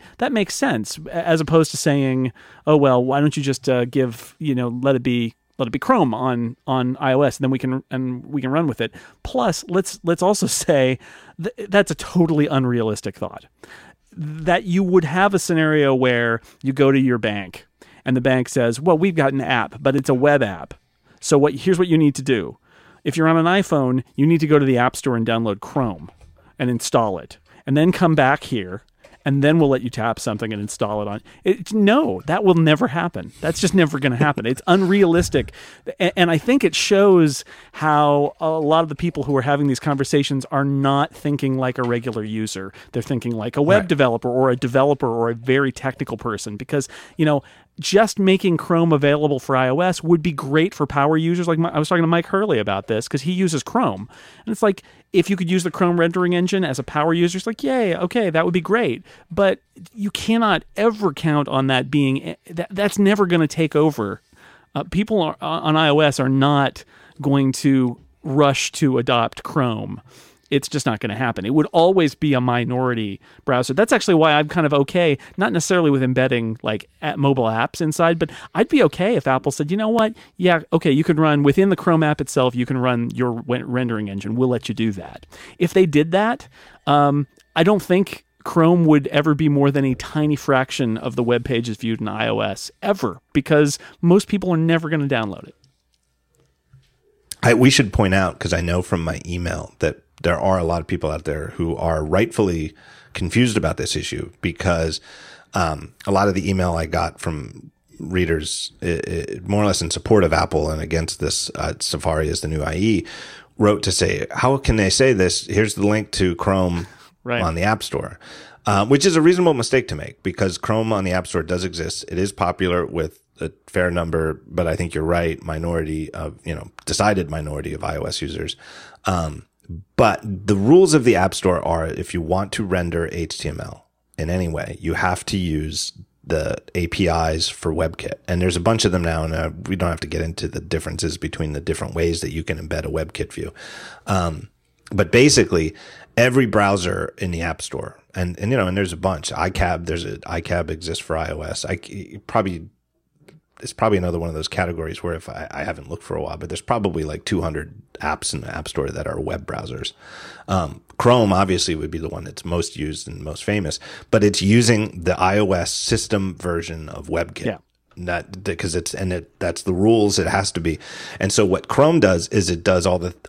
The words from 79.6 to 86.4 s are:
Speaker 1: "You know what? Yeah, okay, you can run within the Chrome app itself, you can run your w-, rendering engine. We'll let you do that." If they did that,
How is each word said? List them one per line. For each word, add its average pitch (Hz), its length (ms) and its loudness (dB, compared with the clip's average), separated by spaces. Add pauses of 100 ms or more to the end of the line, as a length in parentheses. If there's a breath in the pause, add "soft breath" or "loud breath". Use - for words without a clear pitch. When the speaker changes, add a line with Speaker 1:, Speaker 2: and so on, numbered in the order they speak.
Speaker 1:
"You 190 60 0
know 220 120 -2
what? 220 240 2 (240 loud breath)
Yeah, 180 240 4 (120)
okay, 160 200 2
you 143 100 4
can 160 140 2
run 151 260 4
within 190 280 4
the 180 60 2
Chrome 160 280 2
app 151 160 0
itself, 127 340 0
you 123 120 -2
can 131 120 -4
run 123 360 0
your 120 220 0
w-, 120 280 -4
rendering 117 440 -2
engine. 98 280 -6
We'll 127 140 2
let 120 180 -2
you 104 80 -6
do 113 160 0
that." 87 340 -14 (320 loud breath)
If 170 140 0
they 190 140 6
did 156 260 2
that, 214 340 0 (400 loud breath)